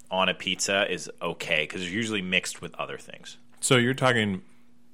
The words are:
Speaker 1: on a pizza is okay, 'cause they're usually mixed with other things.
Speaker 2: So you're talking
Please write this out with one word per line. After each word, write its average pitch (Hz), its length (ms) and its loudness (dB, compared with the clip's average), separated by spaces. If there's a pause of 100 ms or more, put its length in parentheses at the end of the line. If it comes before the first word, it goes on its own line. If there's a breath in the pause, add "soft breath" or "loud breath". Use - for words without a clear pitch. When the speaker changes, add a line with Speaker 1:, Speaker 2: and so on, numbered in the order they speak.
(100)
Speaker 1:
on 92 180 2
a 87 60 2
pizza 98 580 0
is 85 160 -6 (140)
okay, 80 440 -2
'cause 95 140 -8
they're 90 80 -4
usually 107 320 -2
mixed 92 400 -2
with 82 140 -10
other 69 240 -8
things. - 400 -18 (220)
Speaker 2:
So - 160 6
you're 123 180 6
talking 113 480 2 (520 soft breath)